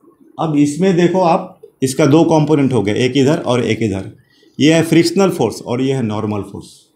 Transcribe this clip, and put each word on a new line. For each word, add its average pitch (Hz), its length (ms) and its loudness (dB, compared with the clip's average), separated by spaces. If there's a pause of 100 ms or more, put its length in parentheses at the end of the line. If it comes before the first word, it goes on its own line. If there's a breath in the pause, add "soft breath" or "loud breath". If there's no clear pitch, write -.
(400)
अब 156 160 -2
इसमें 156 400 0
देखो 175 240 2
आप, 180 400 -2 (220)
इसका 135 240 0
दो 151 180 4
component 151 480 2
हो 110 100 0
गए, 104 120 -2
एक 127 220 -2
इधर 143 220 2
और 123 260 -2
एक 107 180 -2
इधर, 98 300 -4 (460 soft breath)
ये 151 160 4
है 165 80 4
frictional 175 480 2
force - 320 -4
और 123 200 -6
ये 135 120 -2
है 131 80 -4
normal 104 400 -4
force। - 380 -18 (160)